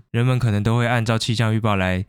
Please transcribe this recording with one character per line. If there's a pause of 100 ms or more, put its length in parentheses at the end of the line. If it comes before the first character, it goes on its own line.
(120)
人
们
可
能
都
会
按
照
气
象
预
报
来